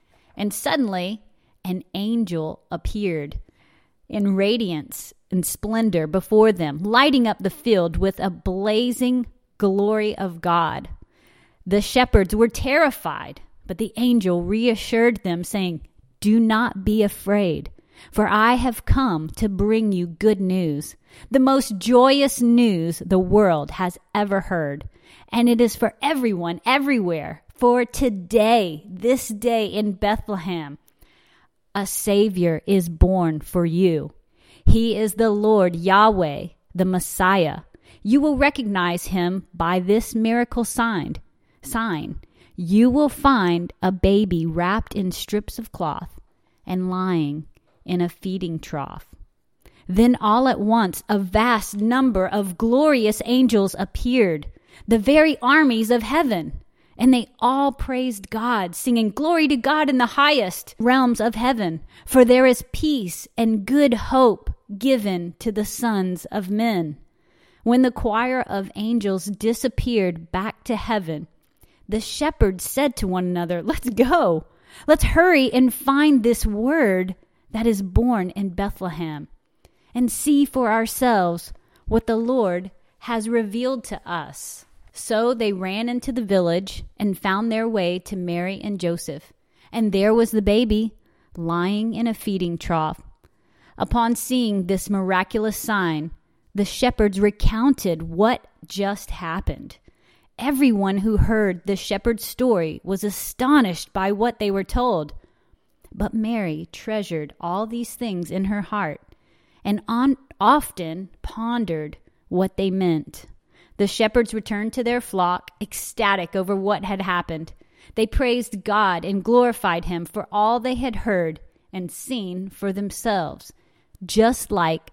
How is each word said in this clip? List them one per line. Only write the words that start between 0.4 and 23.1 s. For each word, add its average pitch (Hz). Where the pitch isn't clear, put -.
suddenly, 214
an 185
angel 190
appeared 170
in 202
radiance 196
and 180
splendor 208
before 214
them, 156
lighting 247
up 214
the 190
field 175
with 190
a 196
blazing 226
glory 208
of 175
God. 165
The 196
shepherds 214
were 226
terrified, 226
but 180
the 220
angel 202
reassured 226
them, 175
saying, 180
"Do 214
not 220
be 214
afraid, 196
for 214
I 220
have 240
come 175
to -
bring 208
you 175
good 190
news, 180
the 262
most 262
joyous 262
news 226
the 185